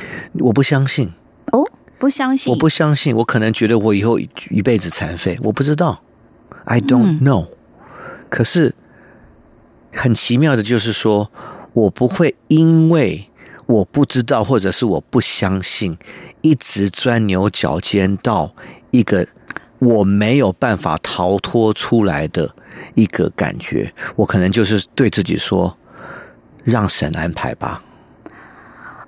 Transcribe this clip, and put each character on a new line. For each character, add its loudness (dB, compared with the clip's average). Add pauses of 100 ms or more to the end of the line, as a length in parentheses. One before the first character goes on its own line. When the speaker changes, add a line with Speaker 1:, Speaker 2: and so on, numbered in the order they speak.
(400)
Speaker 1:
我 4
不 4
相 0
信。 -4 (400)
Speaker 2:
哦， 2 (300)
不 0
相 -2
信。 -2
Speaker 1:
我 2
不 2
相 2
信， 0
我 2
可 0
能 2
觉 0
得 4
我 2
以 0
后 2
一 -6
辈 2
子 -4
残 -6
废， -4
我 -2
不 -2
知 0
道。 -2 (680)
I 2
don't 2
know。 2
Speaker 2:
嗯。 -20 (800)
Speaker 1:
可 0
是 0 (1200)
很 0
奇 -2
妙 4
的 0
就 0
是 -2
说， 0 (400)
我 4
不 -2
会 0 (100)
因 4
为 0 (380)
我 4
不 0
知 -2
道 0
或 2
者 -2
是 -2
我 0
不 0
相 -2
信， -6 (440)
一 4
直 -2
钻 0
牛 2
角 -2
尖 0
到 -2 (400)
一 4
个 0 (520)
我 4
没 2
有 2
办 -2
法 -4
逃 -2
脱 0
出 0
来 -2
的 -4 (400)
一 4
个 -2
感 -4
觉。 -6 (240)
我 2
可 0
能 2
就 2
是 0 (100)
对 2
自 -2
己 -2
说 -2 (880)
，“让 2
神 -4
安 -4
排 -8
吧。” -10 (1300)